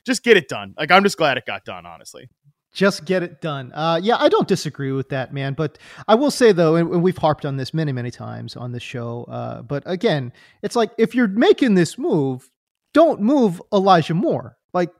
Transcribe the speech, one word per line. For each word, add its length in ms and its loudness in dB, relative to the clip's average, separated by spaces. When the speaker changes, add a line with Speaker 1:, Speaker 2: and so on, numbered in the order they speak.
Speaker 1:
just 180 -4
get 140 6
it 100 -2
done. 300 -10
Like, 140 -2
I'm 120 6
just 140 0
glad 200 0
it 80 -10
got 200 -10
done, 200 -14
honestly. 440 -20
Speaker 2:
Just 320 0
get 180 -2
it 160 -12
done. 340 -8
Uh, 300 -2
yeah, 160 2
I 80 2
don't 220 2
disagree 420 -4
with 160 -4
that, 260 -6
man. 200 -6
But 240 -6
I 60 6
will 160 2
say, 200 4
though, 240 4
and, 160 0
and 100 0
we've 160 0
harped 280 0
on 100 -4
this 180 -8
many, 200 -2
many 180 -6
times 460 -14
on 160 -10
the 80 -10
show, 480 -10
uh, 320 -10
but 240 -8
again, 480 -2
it's 140 -6
like, 220 0
if 180 0
you're 140 2
making 460 4
this 220 2
move, 520 -2
don't 280 4
move 400 2
Elijah 400 4
Moore. 440 -4
Like, 160 0